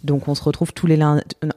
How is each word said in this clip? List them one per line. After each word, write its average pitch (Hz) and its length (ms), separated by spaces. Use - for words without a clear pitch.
Donc, 143 240
on 143 80
se - 80
retrouve 151 300
tous - 160
les 160 80
lund-, 151 260